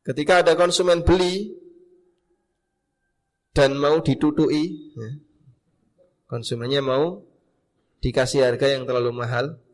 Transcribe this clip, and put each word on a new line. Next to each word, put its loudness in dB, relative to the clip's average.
Ketika 2
ada 4
konsumen 2
beli 0
dan 2
mau 2
ditutui, 0
ya, -12
konsumennya -6
mau -2
dikasih 0
harga 0
yang -10
terlalu 0
mahal -6